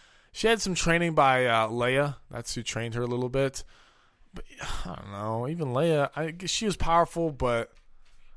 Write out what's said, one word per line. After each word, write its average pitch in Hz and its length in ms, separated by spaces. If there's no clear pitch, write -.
She - 140
had 226 140
some 185 140
training 170 400
by, 131 320
uh, 113 220
Leia. 127 480
That's - 240
who 120 80
trained 113 320
her 120 80
a 123 40
little 123 220
bit. 135 340
But - 100
I 90 120
don't 101 160
know. 110 360
Even 165 200
Leia, 143 480
I 156 140
guess 175 200
she - 160
was 196 100
powerful, 165 540
but 120 420